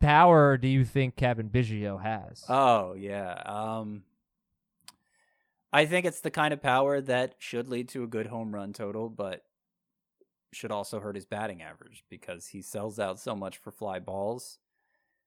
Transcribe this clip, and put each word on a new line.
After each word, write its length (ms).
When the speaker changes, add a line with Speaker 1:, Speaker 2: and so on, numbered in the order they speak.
Speaker 1:
power 580
do 100
you 160
think 320
Kevin 320
Biggio 540
has? 460
Speaker 2:
Oh, 460
yeah. 380
Um, 560
I 140
think 200
it's 140
the 100
kind 240
of 80
power 380
that 380
should 300
lead 220
to 120
a 40
good 200
home 280
run 180
total, 360
but 360
should 200
also 280
hurt 140
his 120
batting 360
average 460
because 400
he 140
sells 360
out 220
so 160
much 220
for 120
fly 280
balls 600